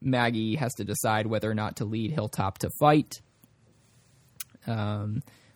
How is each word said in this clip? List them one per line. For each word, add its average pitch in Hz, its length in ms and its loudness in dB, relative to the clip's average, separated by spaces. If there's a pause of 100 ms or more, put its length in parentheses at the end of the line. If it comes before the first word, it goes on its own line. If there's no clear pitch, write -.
Maggie 120 540 2
has 117 200 -2
to 101 100 -6
decide 107 420 0
whether 107 240 0
or - 20 0
not 107 240 -2
to 113 80 -4
lead 110 260 -2
Hilltop 104 480 -2
to - 100 -2 (100)
fight. 147 420 4 (1400)
Um, 104 560 -4 (340)